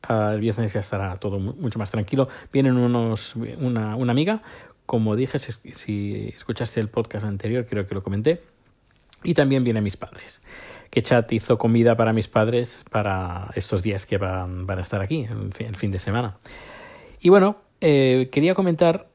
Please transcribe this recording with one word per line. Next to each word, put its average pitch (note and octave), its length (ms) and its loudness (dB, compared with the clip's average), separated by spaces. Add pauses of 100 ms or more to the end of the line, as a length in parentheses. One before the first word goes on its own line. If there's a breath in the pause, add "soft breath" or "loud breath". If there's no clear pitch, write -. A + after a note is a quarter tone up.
Ah, G#2+ 320 0
el G#2+ 60 -2
viernes A2 340 -2
ya A2 60 -2
estará F#2+ 380 -6
todo G2+ 220 -6
mu-, G#2+ 140 -4
mucho B2 240 -6
más G#2 140 -6
tranquilo. B2+ 380 0 (220 loud breath)
Vienen C3+ 260 4
unos, A#2+ 580 0
una, A2+ 600 -4
una B2 160 -2
amiga, F3+ 300 0 (440 loud breath)
como A2 300 0
dije, C3 220 -2
si, - 140 -6 (220)
si G#2 640 -6
escuchaste - 440 -6
el G#2+ 80 -2
podcast G#2+ 380 -4
anterior, A2 420 -4
creo G#2 180 -4
que - 80 -8
lo F#2+ 80 -4
comenté. A2 400 0 (840)
Y F3 100 0
también C3+ 320 4
vienen A2 180 2
mis G2 140 -2
padres, - 440 -16 (480 loud breath)
que A#2+ 120 0
Chat A#2 320 2
hizo A2+ 240 2
comida A#2 380 6
para A2+ 180 4
mis A2 140 0
padres A#2 640 0
para F#2+ 680 -2
estos F#2+ 280 -2
días G2 220 -2
que G2+ 120 -2
van, F#2 480 -4
van F#2+ 140 -4
a - 20 -6
estar G2 200 -4
aquí, A2+ 280 -4
el G2+ 240 -6
fi-, - 120 -8
el A2 100 -8
fin G#2 160 -4
de F#2 80 -4
semana. G#2+ 380 -4 (840 loud breath)
Y F3 100 4
bueno, G3 280 8 (240)
eh, C3 500 4
quería E3 240 2
comentar F3 600 2